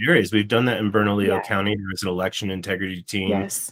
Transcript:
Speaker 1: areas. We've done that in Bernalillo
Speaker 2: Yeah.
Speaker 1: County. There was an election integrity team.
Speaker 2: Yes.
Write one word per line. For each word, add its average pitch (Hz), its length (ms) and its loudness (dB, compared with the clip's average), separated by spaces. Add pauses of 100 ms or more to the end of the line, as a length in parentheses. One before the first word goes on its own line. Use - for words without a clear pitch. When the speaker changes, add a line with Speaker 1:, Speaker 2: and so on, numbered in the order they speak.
Speaker 1:
areas. 107 240 4
We've 104 160 2
done 117 180 4
that 113 120 0
in 104 120 0
Bernalillo 101 440 2
Speaker 2:
Yeah. 95 80 -2
Speaker 1:
County. 101 340 0
There 98 140 -6
was 92 120 -8
an 95 60 -2
election 92 420 -4
integrity 92 520 -6
team. 95 260 -4
Speaker 2:
Yes. 98 420 -4